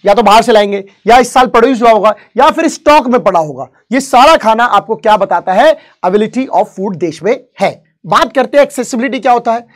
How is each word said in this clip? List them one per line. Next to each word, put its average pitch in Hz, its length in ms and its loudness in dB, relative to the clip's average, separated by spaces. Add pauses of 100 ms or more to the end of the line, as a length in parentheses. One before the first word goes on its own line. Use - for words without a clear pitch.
या 202 80 4
तो 220 80 0
बाहर 208 200 2
से 233 100 -2
लाएंगे, 202 320 0 (220)
या 226 120 6
इस 240 140 0
साल 254 140 2
प्रोड्यूस 233 360 0
हुआ 233 80 4
होगा, 214 240 2 (220)
या 277 140 2
फिर 320 180 -2
स्टॉक 294 380 0
में 247 140 0
पड़ा 185 200 0
होगा। 135 280 -8 (240)
ये 262 80 0
सारा 269 360 4
खाना 226 280 0
आपको 208 320 -2
क्या 208 200 0
बताता 185 360 -2
है? 285 260 2 (280)
Ability 214 380 -2
of - 180 -2
food 196 340 -8
देश 156 260 -8
में 226 220 -4 (160)
है। 175 240 -6 (220)
बात 220 260 0
करते 262 260 -2
हैं 285 40 6
एक्सेसिबिलिटी 254 580 -6
क्या 247 120 0
होता 240 200 -2
है। 233 240 -6